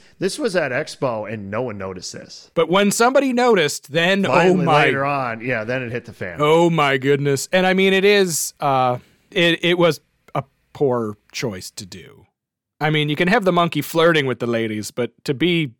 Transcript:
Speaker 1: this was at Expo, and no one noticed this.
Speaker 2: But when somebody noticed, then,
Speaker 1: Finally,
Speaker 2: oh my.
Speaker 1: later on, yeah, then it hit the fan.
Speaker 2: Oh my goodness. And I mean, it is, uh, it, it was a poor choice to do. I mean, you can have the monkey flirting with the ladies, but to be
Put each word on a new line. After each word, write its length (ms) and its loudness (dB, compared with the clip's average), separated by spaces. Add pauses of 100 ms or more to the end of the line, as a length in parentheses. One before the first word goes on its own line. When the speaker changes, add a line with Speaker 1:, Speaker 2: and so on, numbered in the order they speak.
(180)
Speaker 1:
this 200 -4
was 180 -4
at 160 -2
Expo, 580 -6
and 200 -10
no 100 -4
one 160 -6
noticed 360 -10
this. 420 -20
Speaker 2:
But 160 0
when 200 4
somebody 440 2
noticed, 580 2
then, 320 2
Speaker 1:
Finally, 380 4
Speaker 2:
oh 20 0
my. 200 4
Speaker 1:
later 200 0
on, 380 -4
yeah, 220 -4
then 180 -4
it 100 -8
hit 140 -8
the 80 -16
fan. 260 -10
Speaker 2:
Oh 300 4
my 260 2
goodness. 560 0
And 140 4
I 80 2
mean, 180 2
it 120 2
is, 560 2
uh, 380 0 (320)
it, 320 2
it 160 2
was 220 2 (340)
a 100 -4 (280)
poor 440 -2 (160)
choice 400 -10
to 120 -16
do. 380 -20 (560)
I 120 -2
mean, 180 0
you 80 -4
can 120 0
have 180 2
the 60 2
monkey 280 0
flirting 460 2
with 120 -4
the 80 -6
ladies, 440 -4
but 220 -6 (120)
to 80 -2
be 480 -2